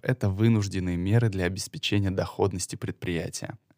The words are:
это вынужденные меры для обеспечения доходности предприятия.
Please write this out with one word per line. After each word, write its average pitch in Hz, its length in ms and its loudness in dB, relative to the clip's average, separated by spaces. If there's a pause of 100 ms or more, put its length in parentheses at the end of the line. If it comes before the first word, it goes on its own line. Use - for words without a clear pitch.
это 120 280 0
вынужденные 98 680 2
меры 107 320 2
для 92 160 0
обеспечения 98 640 -2
доходности 92 680 -2
предприятия. - 800 -6 (200)